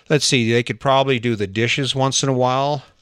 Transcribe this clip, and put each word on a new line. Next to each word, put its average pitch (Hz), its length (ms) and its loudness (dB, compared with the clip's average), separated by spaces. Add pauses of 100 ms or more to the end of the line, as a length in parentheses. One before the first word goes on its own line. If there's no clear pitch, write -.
(100)
Let's 151 140 2
see, 117 260 2
they 120 140 2
could 107 160 -8
probably 135 400 2
do 117 160 -2
the 101 100 -4
dishes 117 480 -2
once 131 300 -2
in 135 40 0
a 135 40 0
while. 131 500 0 (200)